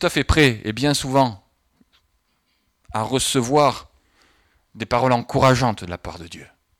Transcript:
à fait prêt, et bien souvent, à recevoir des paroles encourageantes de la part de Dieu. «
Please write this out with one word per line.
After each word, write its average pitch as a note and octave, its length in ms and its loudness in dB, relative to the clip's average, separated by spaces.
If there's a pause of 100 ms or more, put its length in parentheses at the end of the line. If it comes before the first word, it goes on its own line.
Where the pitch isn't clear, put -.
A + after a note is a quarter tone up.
à F3 80 0
fait C#3+ 120 -2
prêt, C3 400 2
et A2 80 -4
bien C3+ 220 -2
souvent, C3 500 0 (1500)
à A2 80 -4
recevoir C3 880 0 (880)
des A2 100 -8
paroles B2+ 280 2
encourageantes B2 720 2
de F2+ 60 -10
la F2+ 80 -8
part E2+ 220 -14
de E2 80 -16
Dieu. « C#2+ 200 -20 (320)